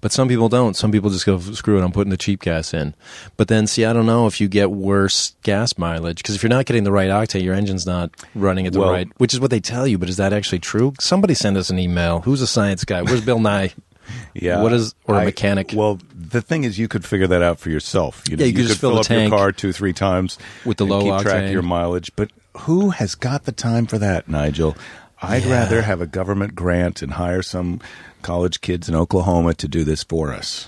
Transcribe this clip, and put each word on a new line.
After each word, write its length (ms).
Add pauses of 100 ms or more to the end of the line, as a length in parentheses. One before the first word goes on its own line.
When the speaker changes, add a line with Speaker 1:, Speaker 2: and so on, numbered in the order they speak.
Speaker 1:
But 100
some 160
people 220
don't. 260
Some 160
people 200
just 160
go, 120
"Screw 400
it, 40
I'm 80
putting 180
the 80
cheap 240
gas 320
in." 220 (420)
But 100
then, 200
see, 180
I 80
don't 140
know 180
if 160
you 60
get 240
worse 640 (100)
gas 340
mileage, 460
'cause 120
if 60
you're 80
not 160
getting 180
the 80
right 200
octane, 320
your 100
engine's 320
not 240 (240)
running 320
at 80
the 60
Speaker 2:
Well 120
Speaker 1:
right, 160 (100)
which 180
is 40
what 120
they 80
tell 260
you, 140
but 100
is 80
that 160
actually 260
true? 400
Somebody 360
send 220
us 120
an 80
email. 440
Who's 200
a 60
science 360
guy? 200
Where's 180
Bill 180
Nye? 380
Speaker 2:
<laughs> 60 (500)
Yeah. 280
Speaker 1:
What 120
is, 200 (120)
or 100
a 40
Speaker 2:
I 60
Speaker 1:
mechanic? 480
Speaker 2:
Well, 240 (160)
the 280
thing 240
is, 120
you 120
could 160
figure 220
that 140
out 160
for 120
yourself. 600
You 60
know, 60
Speaker 1:
Yeah, 60
you 40
Speaker 2:
you 60
Speaker 1:
could 100
just 60
Speaker 2:
could 80
Speaker 1:
fill 80
Speaker 2:
fill 60
Speaker 1:
the 100
Speaker 2:
up 40
your 100
Speaker 1:
tank. 140
Speaker 2:
car 200
two, 180
three 220
times 440 (280)
Speaker 1:
With 120
the 60
Speaker 2:
and 80
Speaker 1:
low 80
Speaker 2:
keep 220
track 220
of 60
Speaker 1:
octane. 40
Speaker 2:
your 80
mileage. 560
But 120 (280)
who 320
has 260
got 300
the 80
time 320
for 140
that, 280
Nigel? 480 (460)
I'd 240
Speaker 1:
Yeah. 80
Speaker 2:
rather 300
have 180
a 40
government 480
grant 480
and 120
hire 280
some 380 (440)
college 360
kids 300
in 60
Oklahoma 580
to 160
do 160
this 180
for 300
us. 340